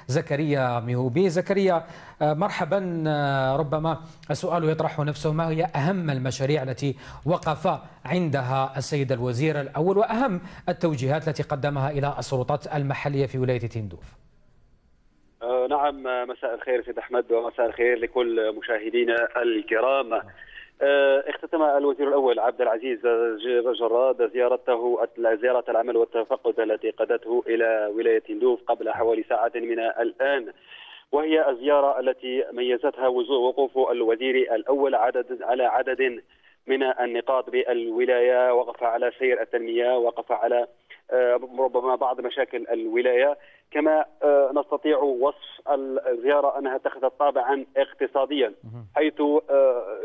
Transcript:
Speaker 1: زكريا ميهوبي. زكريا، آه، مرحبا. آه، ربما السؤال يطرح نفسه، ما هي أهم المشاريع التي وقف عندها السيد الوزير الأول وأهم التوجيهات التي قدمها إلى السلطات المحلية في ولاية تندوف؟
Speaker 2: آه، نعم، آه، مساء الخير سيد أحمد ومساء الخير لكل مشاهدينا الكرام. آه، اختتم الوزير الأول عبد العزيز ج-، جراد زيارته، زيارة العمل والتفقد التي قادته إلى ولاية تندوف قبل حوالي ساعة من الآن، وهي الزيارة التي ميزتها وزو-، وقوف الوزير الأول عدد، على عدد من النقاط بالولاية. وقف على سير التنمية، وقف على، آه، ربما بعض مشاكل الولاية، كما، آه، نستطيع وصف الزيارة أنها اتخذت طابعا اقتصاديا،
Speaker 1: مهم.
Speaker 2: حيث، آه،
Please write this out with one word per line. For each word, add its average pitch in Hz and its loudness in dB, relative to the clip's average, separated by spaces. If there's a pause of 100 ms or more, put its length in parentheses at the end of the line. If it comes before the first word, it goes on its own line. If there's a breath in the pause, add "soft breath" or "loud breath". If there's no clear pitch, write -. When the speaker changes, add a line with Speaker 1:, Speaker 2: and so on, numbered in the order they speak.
Speaker 1:
زكريا 139 0
ميهوبي. 123 0
زكريا، 180 2 (380 loud breath)
آه، 151 2
مرحبا. 175 -2
آه، 139 0
ربما 156 -2 (320 loud breath)
السؤال 165 0
يطرح 156 -2
نفسه، 151 -2
ما 165 0
هي 160 0 (120)
أهم 165 0
المشاريع 135 -2
التي 131 -4 (300 loud breath)
وقف 160 0 (260 loud breath)
عندها 135 0
السيد 139 -2
الوزير 131 0
الأول 160 0
وأهم 220 0 (280 loud breath)
التوجيهات 151 0
التي 147 -2
قدمها 143 -2
إلى 143 -2
السلطات 143 -4
المحلية 139 -2
في 131 -6
ولاية 127 0
تندوف؟ 110 -8 (1400)
Speaker 2:
آه، 127 0
نعم، 139 0
آه، 123 -2
مساء 123 -6
الخير 120 -2
سيد 123 -8
أحمد 120 -2
ومساء 117 0
الخير 120 0
لكل 117 0
مشاهدينا 117 0 (140)
الكرام. 117 0
آه، 139 0
اختتم - -4
الوزير 143 2
الأول 131 2
عبد 120 0
العزيز 117 0
ج-، 117 0
جراد 120 2
زيارته، 123 0 (420)
زيارة 123 2
العمل 117 0
والتفقد 117 0
التي 107 -2
قادته 117 -2
إلى 113 0
ولاية 113 2
تندوف 117 0
قبل 113 -2
حوالي 113 0
ساعة 117 0
من 117 -4
الآن، 117 -2 (580 loud breath)
وهي 156 2
الزيارة 139 2
التي 127 -2 (100)
ميزتها 123 0
وزو-، 127 0
وقوف 131 0
الوزير 120 2
الأول 135 0
عدد، 123 0 (160)
على 123 0
عدد 123 0 (460 soft breath)
من 135 0
النقاط 123 -2
بالولاية. 123 2
وقف 123 0
على 120 0
سير 123 2
التنمية، 120 0
وقف 117 0
على، 120 2 (440 loud breath)
آه، 123 4 (200)
ربما 127 2
بعض 127 -2
مشاكل 123 -4
الولاية، 123 2 (340 loud breath)
كما، 156 2 (180)
آه، 143 6
نستطيع 147 0
وصف 139 -2 (380)
الزيارة 139 0
أنها 135 -4
اتخذت 131 -4
طابعا 135 0 (120)
اقتصاديا، 135 0 (100)
Speaker 1:
مهم. 113 -16 (100)
Speaker 2:
حيث، 151 0
آه، 139 4 (220)